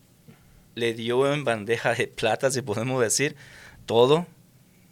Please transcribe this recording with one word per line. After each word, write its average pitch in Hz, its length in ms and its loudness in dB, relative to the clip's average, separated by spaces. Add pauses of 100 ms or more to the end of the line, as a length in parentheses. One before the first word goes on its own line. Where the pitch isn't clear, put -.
(760)
le 117 200 -2
dio 120 380 0
en 147 100 -4
bandeja 113 520 -2
de 113 120 -2
plata, 113 440 -2
si 131 120 -4
podemos 127 400 -2
decir, 139 320 0 (520)
todo 131 400 4 (640)